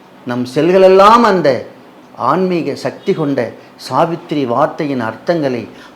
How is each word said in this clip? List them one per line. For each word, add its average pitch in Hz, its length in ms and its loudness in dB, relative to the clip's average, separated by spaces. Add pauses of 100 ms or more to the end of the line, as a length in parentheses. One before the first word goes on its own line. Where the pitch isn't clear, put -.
(260)
நம் 123 200 -6 (100)
செல்களெல்லாம் 190 680 6
அந்த 147 420 0 (500)
ஆன்மீக 147 600 -2
சக்தி - 380 -6
கொண்ட 139 380 -4 (240)
சாவித்திரி 160 720 -4
வார்த்தையின் 135 560 -2
அர்த்தங்களை, 120 640 -4 (280)